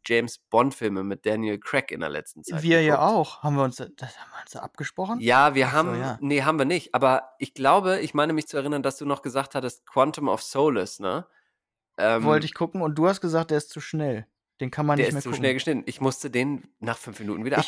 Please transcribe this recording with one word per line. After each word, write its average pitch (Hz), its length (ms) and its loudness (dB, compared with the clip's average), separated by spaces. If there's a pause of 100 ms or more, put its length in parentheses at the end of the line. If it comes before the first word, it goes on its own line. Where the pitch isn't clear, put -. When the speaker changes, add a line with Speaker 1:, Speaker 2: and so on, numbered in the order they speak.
Speaker 1:
James 117 320 0
Bond 131 360 2
Filme 101 280 -2
mit 98 240 -6
Daniel 107 320 0
Craig - 320 -2
in - 100 -8
der 80 80 -4
letzten - 360 -10
Zeit 160 180 -6
Speaker 2:
Wir 165 200 4
ja 151 140 4
Speaker 1:
geguckt. 165 140 2
Speaker 2:
auch. 190 320 -2
Haben 147 140 0
wir 139 80 2
uns 131 120 -4
da, 127 100 -12 (100)
das 123 220 -14
haben - 140 -20
wir - 100 -16
uns - 100 -20
da - 80 -14
abgesprochen? 190 600 -8
Speaker 1:
Ja, 131 340 6
wir 131 120 4
Speaker 2:
Ach 127 60 -4
so, 143 60 0
Speaker 1:
haben, 139 220 0
Speaker 2:
ja. 127 220 -6
Speaker 1:
nee, 139 200 0
haben 156 160 0
wir 139 80 2
nicht, 170 280 -2
aber 127 440 4
ich - 140 -8
glaube, 185 480 4
ich - 140 -6
meine 151 180 2
mich 156 160 -2
zu 160 80 -10
erinnern, 143 260 -2
dass 135 140 -2
du 147 100 -12
noch 143 160 -2
gesagt 135 320 -4
hattest, 127 320 -6
Quantum 143 420 0
of 98 140 0
Solace, 135 580 0
ne? 104 260 -4 (720)
Ähm, 113 240 2
Speaker 2:
Wollte 156 240 2
ich - 80 -10
gucken 175 260 -6
und 156 160 -2
du 156 120 4
hast 196 120 0
gesagt, 165 300 -2
der 151 80 2
ist - 120 -6
zu 151 100 -14
schnell. 139 460 -4 (340)
Den 127 100 -6
kann 151 160 -2
man 147 100 4
Speaker 1:
Der - 100 2
Speaker 2:
nicht - 20 0
Speaker 1:
ist 151 60 -2
Speaker 2:
mehr 139 80 -4
Speaker 1:
zu 127 80 -8
Speaker 2:
gucken. 123 120 -4
Speaker 1:
schnell 131 120 2
geschnitten. 131 320 -2
Ich - 140 -10
musste 135 300 -2
den 127 380 -2 (120)
nach 113 180 -4
fünf 104 200 -16
Minuten 104 260 -6
wieder 131 140 0
Speaker 2:
Ich - 100 0